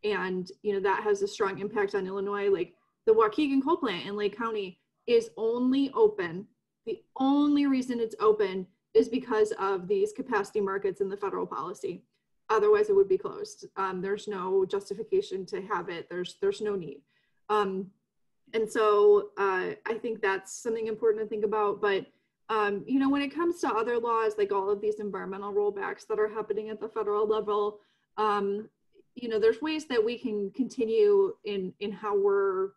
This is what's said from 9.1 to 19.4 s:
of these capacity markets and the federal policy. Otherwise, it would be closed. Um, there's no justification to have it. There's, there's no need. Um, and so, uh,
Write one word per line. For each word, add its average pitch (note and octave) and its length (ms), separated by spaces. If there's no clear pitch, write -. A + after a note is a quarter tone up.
of F#3+ 340
these G3+ 240
capacity A3 500
markets G3 400
and F#3+ 100
the G3+ 60
federal F#3 300
policy. F3 560
Otherwise, A3 380
it G3 60
would G3 140
be F#4 80
closed. - 480
Um, F#3+ 260
there's G3+ 260
no F#3+ 380
justification G3 840
to G3 160
have F#3 260
it. E3+ 220
There's, F3+ 300
there's G3+ 200
no G#3 140
need. E3+ 260
Um, G3 380
and A3 160
so, G#3 680
uh, F#3 360